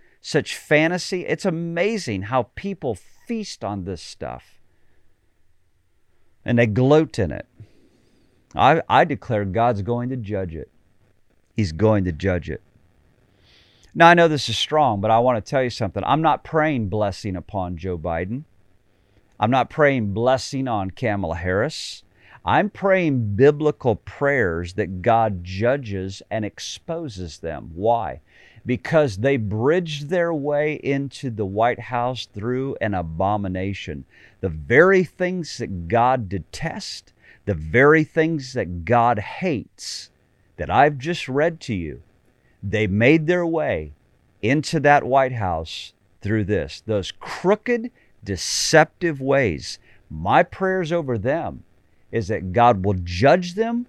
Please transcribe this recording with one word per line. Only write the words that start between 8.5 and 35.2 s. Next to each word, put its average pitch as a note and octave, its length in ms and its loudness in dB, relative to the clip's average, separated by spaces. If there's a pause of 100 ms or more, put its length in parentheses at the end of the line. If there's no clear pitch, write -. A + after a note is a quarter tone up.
I, C#3+ 320 4
I C#3 180 4
declare A2 400 -2
God's G#2+ 360 0
going A#2+ 280 -4
to C3 80 -6
judge F#2+ 380 -6
it. D2 140 -12 (880)
He's G2 160 0
going G2+ 340 2
to F2+ 60 0
judge F2 380 -2
it. D2 120 -8 (1300)
Now, E3 120 10
I E3+ 60 12
know E3+ 140 8
this D3 220 0
is A2 80 -2
strong, C3 440 2
but G#2+ 100 2
I A2+ 80 6
want A#2+ 240 2
to - 60 -18
tell C3+ 140 0
you B2 60 0
something. G2 360 -4
I'm D3+ 160 2
not D#3 220 2
praying D3+ 460 0
blessing G2+ 460 -2
upon F2+ 420 -6
Joe F2+ 200 -6
Biden. F2+ 460 -4 (960)
I'm A2 120 2
not B2+ 180 2
praying C3 440 2
blessing B2+ 540 0
on G2 240 -4
Kamala G2 440 -4
Harris. F#2 680 -4 (420)
I'm D3+ 240 2
praying D3+ 680 0
biblical C#3+ 600 4
prayers F#2 800 -2
that F#2+ 280 -4
God A2 420 2
judges G2 840 -4
and G#2+ 140 -4
exposes G#2 960 -10
them. D2+ 340 -10
Why? F#2+ 480 0 (440)
Because B2+ 520 0
they C3+ 200 2
bridged C#3+ 720 -2
their E3+ 240 0
way D3 420 -2
into C#3 540 -4
the G#2+ 160 -4
White A2 340 0
House A#2+ 460 -4
through B2+ 560 -6
an G#2 120 -4
abomination. F#2 1120 -4 (360)
The F#2+ 80 -2
very F3 540 4
things F3+ 560 -6